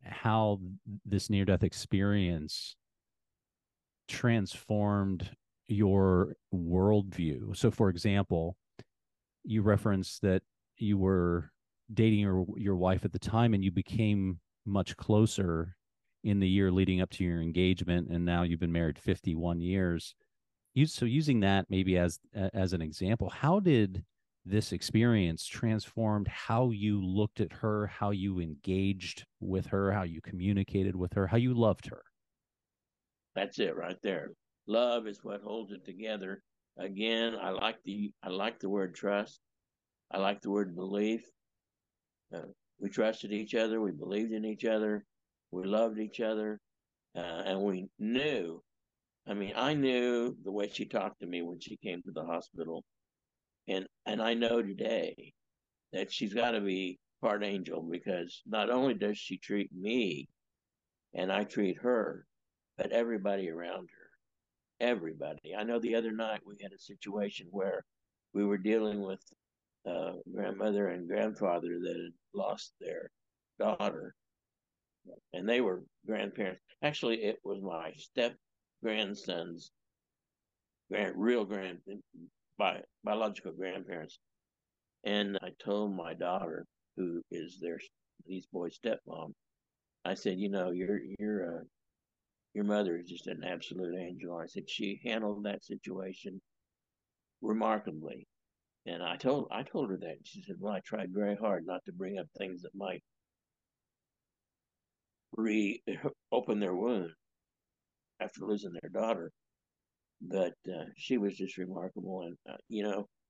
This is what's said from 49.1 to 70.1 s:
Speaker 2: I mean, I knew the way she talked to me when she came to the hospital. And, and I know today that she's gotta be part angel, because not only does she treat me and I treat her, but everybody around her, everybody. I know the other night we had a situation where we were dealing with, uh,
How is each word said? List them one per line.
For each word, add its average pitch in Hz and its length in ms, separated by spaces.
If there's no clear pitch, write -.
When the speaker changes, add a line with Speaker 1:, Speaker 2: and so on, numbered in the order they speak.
Speaker 2:
I 101 80
mean, 101 200
I 135 200
knew 123 680
the 98 80
way 101 160
she 101 180
talked 98 340
to 95 80
me 87 160
when 87 160
she - 180
came 90 240
to 92 100
the 80 140
hospital. 82 580
And, 95 180
and 107 160
I 113 120
know 117 280
today 98 720
that 95 180
she's 104 220
gotta 117 260
be 95 380
part 104 220
angel, 90 460
because 87 560
not 107 260
only 127 240
does 104 220
she - 200
treat - 340
me 95 560
and 92 180
I 98 120
treat 104 340
her, 113 480
but - 140
everybody 101 580
around 87 420
her, - 180
everybody. 78 720
I 107 80
know 117 160
the 113 160
other 113 160
night 110 320
we 104 160
had 101 140
a 98 60
situation 101 720
where 95 340
we 101 100
were 101 140
dealing 104 440
with, 95 200
uh, 87 260